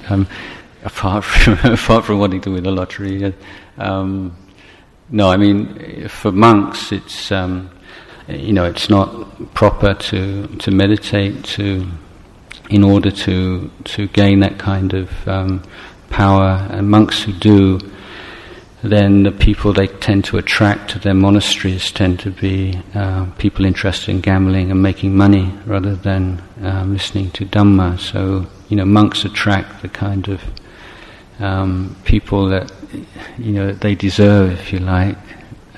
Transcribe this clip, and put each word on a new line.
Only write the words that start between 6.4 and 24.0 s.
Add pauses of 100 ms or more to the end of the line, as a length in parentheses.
it's,
um, (580)
you
know,
it's
not
proper
to,
to
meditate
to, (840)
in
order
to, (140)
to
gain
that
kind
of,
um, (460)
power.
And
monks
who
do, (1000)
then
the
people
they
tend
to
attract
to
their
monasteries
tend
to
be, (160)
uh, (120)
people
interested